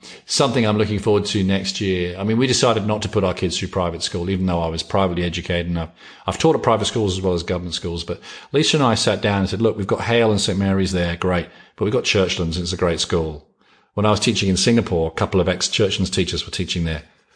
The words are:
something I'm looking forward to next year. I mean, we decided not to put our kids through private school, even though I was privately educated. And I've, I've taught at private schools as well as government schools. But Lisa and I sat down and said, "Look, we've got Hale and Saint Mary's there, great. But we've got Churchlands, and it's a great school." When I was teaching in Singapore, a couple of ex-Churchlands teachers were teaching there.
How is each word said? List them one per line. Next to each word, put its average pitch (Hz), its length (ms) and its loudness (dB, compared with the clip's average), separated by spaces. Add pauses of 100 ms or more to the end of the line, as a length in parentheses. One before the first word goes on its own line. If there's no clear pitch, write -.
(260)
something 120 400 2
I'm 107 100 2
looking 107 220 0
forward 101 280 2
to 104 160 0
next 95 380 0
year. 90 380 0
I 98 40 -6
mean, 110 140 0
we 127 100 4
decided 113 400 2
not 107 160 0
to - 60 -2
put 98 160 0
our 90 80 2
kids 87 260 -2
through 90 100 -4
private 85 340 -2
school, 90 260 -4
even 92 160 0
though 87 160 2
I 82 80 0
was 80 140 -4
privately 90 420 0
educated. 87 440 -2
And 85 100 -2
I've, 80 100 -4 (380)
I've 92 120 -2
taught 160 160 4
at 117 80 -2
private 110 220 2
schools 104 320 0
as 95 60 -6
well 95 100 2
as 85 100 -2
government 90 320 -4
schools. 85 300 -6
But 87 160 -8 (320)
Lisa 151 240 2
and 147 80 4
I 123 100 4
sat 101 280 0
down 101 180 2
and 95 80 0
said, 101 140 -2
"Look, 110 160 2
we've 98 80 -2
got 107 160 0
Hale 117 280 4
and 104 100 2
Saint 98 180 -2
Mary's 95 340 2
there, 87 240 0
great. 87 320 0 (280)
But 107 100 -2
we've 107 80 0
got 120 100 2
Churchlands, 87 520 0
and 87 80 -4
it's 87 100 -4
a - 20 -6
great 85 240 0
school." 78 480 -4 (460)
When 104 100 0
I 107 60 4
was 101 100 2
teaching 101 300 0
in 90 80 2
Singapore, 95 500 2
a - 60 -10
couple 98 260 0
of 85 80 2
ex-Churchlands 98 640 0
teachers 85 320 -2
were - 80 -16
teaching 87 320 -4
there. 78 180 -4 (340)